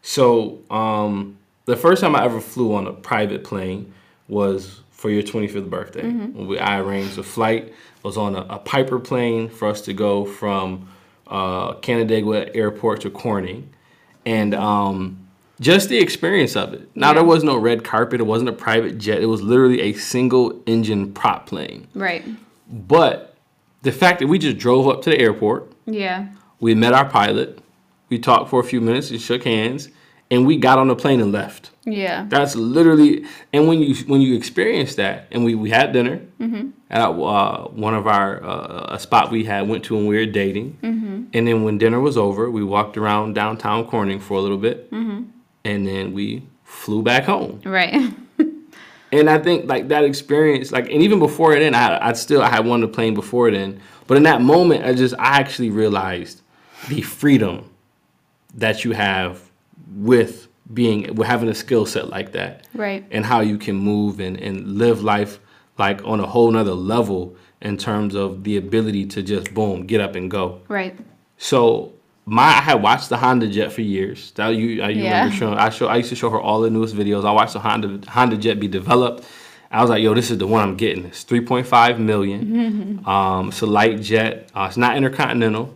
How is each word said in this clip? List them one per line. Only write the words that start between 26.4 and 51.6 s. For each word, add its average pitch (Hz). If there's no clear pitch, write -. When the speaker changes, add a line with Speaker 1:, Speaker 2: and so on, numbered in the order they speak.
Speaker 1:
we 113
met 120
our -
pilot, 104
we 120
talked 117
for 127
a 120
few 123
minutes 123
and 113
shook 123
hands, 123
and 127
we 156
got 131
on 131
the 120
plane 135
and 104
left. -
Speaker 2:
Yeah. 196
Speaker 1:
That's 143
literally, 147
and 147
when 165
you, 139
when 139
you 127
experience 180
that, 95
and 120
we, 117
we 107
had 127
dinner 127
Speaker 2:
Mm-hmm. 226
Speaker 1:
at, 113
uh, 92
one 110
of 104
our, 101
uh, -
a -
spot -
we 110
had 101
went 107
to 113
when 104
we 104
were 110
dating. 101
Speaker 2:
Mm-hmm. 220
Speaker 1:
And 117
then 113
when 107
dinner 113
was 135
over, 104
we 107
walked 104
around 107
downtown 107
Corning 101
for 98
a -
little 98
bit, 113
Speaker 2:
Mm-hmm. 220
Speaker 1:
and 101
then 95
we 107
flew -
back 123
home. -
Speaker 2:
Right. 190
<laughs> 311
Speaker 1:
And 151
I 156
think, 170
like, 131
that 147
experience, 143
like, 123
and 151
even 208
before 156
then, 151